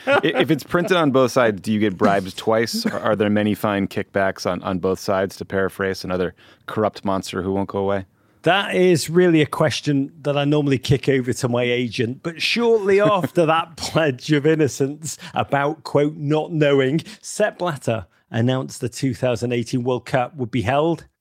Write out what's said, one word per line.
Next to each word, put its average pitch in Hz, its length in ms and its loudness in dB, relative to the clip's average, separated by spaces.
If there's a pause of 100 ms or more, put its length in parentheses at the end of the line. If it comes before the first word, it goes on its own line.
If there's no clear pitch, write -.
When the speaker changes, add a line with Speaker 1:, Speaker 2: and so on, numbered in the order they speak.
Speaker 1:
<laughs> - 40 -10
Speaker 2:
I-, 277 180 2
if 160 280 0
it's 147 120 0
printed 180 340 0
on 156 140 2
both 127 200 4
sides, 110 300 2
do 110 100 -4
you 107 80 2
get 101 180 0
bribed 98 400 0
twice? 113 480 -2
Are, - 140 -4
are 110 160 0
there 104 140 2
many 104 260 2
fine 101 320 -2
kickbacks 98 600 -4
on, 90 120 -4
on 92 180 -4
both 92 200 -2
sides, 98 380 -2
to 92 80 -10
paraphrase 95 580 -4
another 90 320 -4 (300)
corrupt - 400 -4
monster 95 360 -4
who 95 120 -2
won't 98 160 -4
go 101 100 -4
away? 98 260 -2 (360)
Speaker 1:
That 196 340 0
is 180 340 2
really 170 320 4
a 147 40 4
question 143 680 -2 (100)
that 143 160 -2
I 143 60 0
normally 143 340 2
kick - 300 0
over 131 240 2
to - 160 -2
my 120 160 0
agent. 123 600 -2
But 165 180 -8
shortly 214 600 2
<laughs> - 0 -
after 196 440 2
that 165 320 0
pledge 151 560 0
of 143 120 2
innocence 151 720 0 (160)
about, 143 500 -2
quote, 147 320 0
not 156 360 -2
knowing, 143 500 2 (200)
Sepp - 360 -2
Blatter 135 480 -4 (240)
announced 131 520 -2
the 123 80 -4
two 131 240 -4
thousand 123 400 -2
eighteen 120 300 -4
World 123 220 -2
Cup 127 300 -2
would 123 160 -8
be 120 120 -2
held 151 420 0 (160)